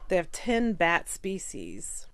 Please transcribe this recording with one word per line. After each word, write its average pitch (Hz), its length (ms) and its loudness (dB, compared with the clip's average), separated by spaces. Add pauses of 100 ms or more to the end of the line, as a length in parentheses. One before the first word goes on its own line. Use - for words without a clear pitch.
They 190 80 2
have 170 160 2
ten 233 420 2
bat 170 340 4
species. - 1080 -8